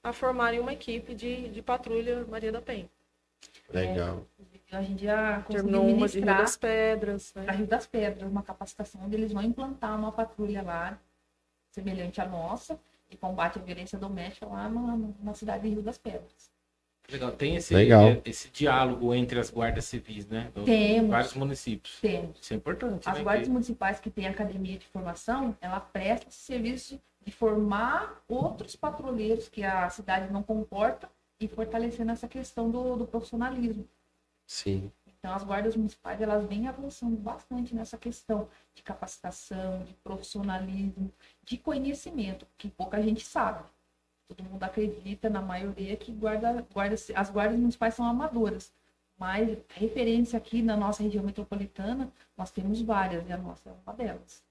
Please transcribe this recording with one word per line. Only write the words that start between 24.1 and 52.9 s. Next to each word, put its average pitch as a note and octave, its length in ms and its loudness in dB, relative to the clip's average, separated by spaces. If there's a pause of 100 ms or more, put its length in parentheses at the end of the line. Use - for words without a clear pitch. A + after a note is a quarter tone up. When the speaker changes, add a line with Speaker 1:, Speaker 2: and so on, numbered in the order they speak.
Speaker 3:
academia F#3+ 500 -4
de - 80 -18
formação, G#3 720 -4
ela F#3 200 -4
presta F#3+ 480 -2
esse - 100 -20
serviço B3+ 600 -6 (240)
de - 100 -10
formar A3 960 2
outros - 480 -2
patrulheiros A#3 720 -2
que G#3 140 -8
a F#3 280 0
cidade G3 420 -2
não G3+ 100 -2
comporta G#3+ 640 0 (320)
e G#3+ 100 -4
fortalecendo A3+ 640 -2
essa A#3 140 -6
questão A#3 440 -4
do, B3 260 0
do A#3 100 -2
profissionalismo. A#3 800 -4 (600)
Speaker 2:
Sim. G2 440 -4 (160)
Speaker 3:
Então, - 280 -10
as G3 100 -4
guardas G#3 320 0
municipais, G#3+ 440 -4
elas G#3 260 2
vêm G#3 200 -2
avançando C4 520 -4
bastante A#3+ 560 -6
nessa A3+ 240 -6
questão A3 500 -4 (260)
de - 80 -20
capacitação, F#3 1040 -8
de - 80 -18 (100)
profissionalismo, F#3+ 1120 -4 (320)
de A#3+ 140 -8
conhecimento, C#4 880 -4 (100)
que - 140 -10
pouca F#3+ 320 -4
gente A3 220 2
sabe. - 400 -2 (640)
Todo F3+ 160 -16
mundo F#3+ 200 -10
acredita, G3+ 640 -2
na G3+ 140 0
maioria, G3 540 -4
que - 160 -12
guarda, A3 600 0
guarda, G3+ 220 0 (200)
as G3 160 0
guardas G#3+ 280 2
municipais A3+ 360 2
são A#3+ 120 0
amadoras. A#3+ 640 0 (460)
Mas G#3 400 0 (100)
referência A3+ 720 2
aqui A3+ 240 0
na A3 140 4
nossa G#3 260 2
região G#3 200 2
metropolitana, G3+ 880 -4 (260)
nós - 140 -8
temos G3+ 300 -2
várias, F#3+ 480 0